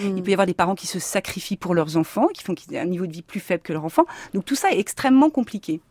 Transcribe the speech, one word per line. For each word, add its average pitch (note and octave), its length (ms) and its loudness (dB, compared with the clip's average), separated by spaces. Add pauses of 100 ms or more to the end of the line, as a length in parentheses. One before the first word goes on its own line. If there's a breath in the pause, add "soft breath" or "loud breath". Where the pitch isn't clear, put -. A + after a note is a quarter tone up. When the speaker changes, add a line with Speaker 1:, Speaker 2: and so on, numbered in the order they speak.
Speaker 1:
Mm. G3 160 -2
Speaker 2:
Il F3+ 60 -4
peut F#3+ 80 0
y - 20 4
avoir F#3+ 140 4
des F3+ 60 2
parents F#3 220 2
qui - 120 -8
se F#3 120 -6
sacrifient - 580 -4
pour F3 160 -2
leurs D#3+ 240 2
enfants, G3+ 360 2
qui - 100 -16
font F3+ 120 -4
qu'ils - 180 -12
aient C#3 60 -6
un D#3 60 -4
niveau F3+ 220 -2
de D#3+ 40 -10
vie E3 100 -12
plus - 180 -10
faible F3 220 -2
que - 120 -8
leur D#3 120 -4
enfant. D#4 200 2 (280 loud breath)
Donc G3 120 -2
tout C#4 100 -2
ça F#4+ 160 2
est - 80 2
extrêmement C4 500 4
compliqué. G#3+ 600 -4